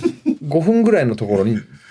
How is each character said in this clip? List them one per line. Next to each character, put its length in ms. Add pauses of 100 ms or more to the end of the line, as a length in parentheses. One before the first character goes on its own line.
(480)
五 120
分 220
ぐ 100
ら 80
い 60
の 100
と 100
こ 120
ろ 60
に、 140 (320)